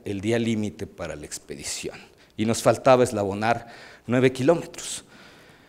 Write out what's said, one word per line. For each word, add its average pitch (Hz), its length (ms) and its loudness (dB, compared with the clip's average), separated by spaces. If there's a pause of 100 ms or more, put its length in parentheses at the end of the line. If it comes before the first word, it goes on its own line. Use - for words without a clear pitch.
el 101 160 -6
día 110 180 0
límite 110 480 -2
para 80 300 -10
la 73 100 -14
expedición, - 720 -12 (380)
y 107 100 -4
nos 113 160 0
faltaba 127 440 6
eslabonar 107 600 -2 (380)
nueve 127 280 4
kilómetros. - 720 -2 (640)